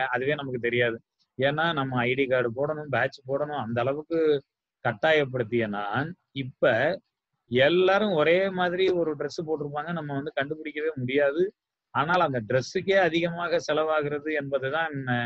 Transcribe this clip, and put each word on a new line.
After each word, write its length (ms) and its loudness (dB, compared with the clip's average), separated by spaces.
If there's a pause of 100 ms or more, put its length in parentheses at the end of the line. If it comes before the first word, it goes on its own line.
அதுவே 280 0
நமக்கு 260 -6
தெரியாது, 360 0 (420)
ஏன்னா 340 2
நம்ம 260 -2
ஐ 160 2
D 120 2
card 240 2
போடணும், 400 -4
பேட்ச் 360 -2
போடணும், 340 -4
அந்த 200 -4
அளவுக்கு 380 -2 (680)
கட்டாயப்படுத்திய 840 2
நான், 400 -4 (280)
இப்ப 360 0 (760)
எல்லாரும் 600 4
ஒரே 240 4 (140)
மாதிரி 400 0
ஒரு 260 0
dress 260 -6
போட்டிருப்பாங்க, 500 -6
நம்ம 220 -6
வந்து 200 -6
கண்டுபிடிக்கவே 600 -4
முடியாது. 480 2 (520)
ஆனால் 320 2
அந்த 200 -2
ட்ரெஸ்ஸுக்கே 520 0
அதிகமாக 600 0
செலவாகிறது 760 0
என்பதுதான் 600 -2 (300)